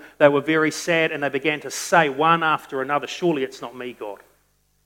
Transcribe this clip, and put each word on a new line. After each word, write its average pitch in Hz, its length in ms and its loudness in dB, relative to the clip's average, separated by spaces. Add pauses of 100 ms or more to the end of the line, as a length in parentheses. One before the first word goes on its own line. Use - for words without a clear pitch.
(180)
they 151 100 6
were 143 140 4
very 156 300 2
sad 160 400 0
and 151 100 -8
they 143 80 -2
began 143 300 -2
to 131 100 -12
say 165 400 2
one 165 320 2
after 151 400 -2
another, 139 240 -2
"Surely 156 380 -2
it's 127 180 -8
not 123 140 -12
me, 123 180 -12
God." 104 260 -12 (680)